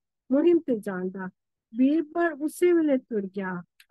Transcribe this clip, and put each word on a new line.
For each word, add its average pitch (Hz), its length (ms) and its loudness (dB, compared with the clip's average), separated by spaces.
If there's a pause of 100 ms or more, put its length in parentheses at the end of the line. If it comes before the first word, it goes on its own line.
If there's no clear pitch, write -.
(320)
ਮੁਹਿੰਮ 330 260 4
ਤੇ 262 200 -2
ਜਾਣ 185 300 -6
ਦਾ। 185 200 -8 (480)
ਬੀਰਬਲ 311 560 0
ਉਸੇ 302 400 0
ਵੇਲੇ 302 260 4
ਤੁਰ 208 280 -6
ਗਿਆ। 185 360 -8 (280)